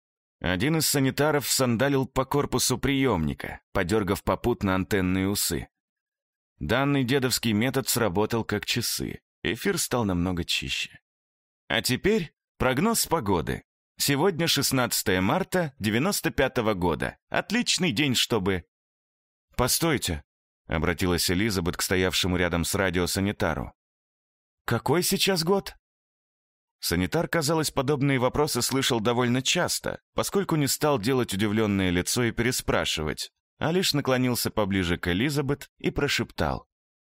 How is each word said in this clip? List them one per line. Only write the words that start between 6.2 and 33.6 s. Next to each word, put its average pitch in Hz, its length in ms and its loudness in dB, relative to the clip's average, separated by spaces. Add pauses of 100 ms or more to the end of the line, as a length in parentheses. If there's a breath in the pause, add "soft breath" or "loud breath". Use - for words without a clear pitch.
Данный 135 460 0
дедовский 123 480 0
метод 127 360 0
сработал 107 560 0
как - 220 -6
часы. - 560 -4 (200)
Эфир 165 360 -2
стал 120 260 0
намного 87 400 0
чище. - 560 -6 (680)
А 113 120 -2
теперь 180 520 0 (260)
прогноз 170 480 0
погоды. 101 580 -2 (400)
Сегодня 156 440 2
шестнадцатое 120 720 0
марта 165 580 0
девяносто 123 520 0
пятого 123 440 0
года. 80 420 -2 (120)
Отличный - 640 0
день, 131 240 0
чтобы... 95 480 0 (920)
Постойте, 123 680 0 (420)
обратилась 85 640 0
Элизабет 90 460 0
к - 60 -4
стоявшему 92 540 0
рядом 87 280 0
с - 100 -4
радио 92 320 2
санитару. 95 640 -2 (920)
Какой 131 380 0
сейчас 190 420 0
год? 190 320 0 (1040)
Санитар, 92 480 0
казалось, 160 420 0
подобные 139 480 0
вопросы 127 420 0
слышал 127 380 0
довольно 120 420 2
часто, - 600 -2 (140)
поскольку 170 420 0
не 147 100 2
стал 143 320 0
делать 120 340 0
удивленное 101 580 2
лицо 87 340 0
и 113 80 0
переспрашивать, 95 960 -2 (280)
а 143 120 -2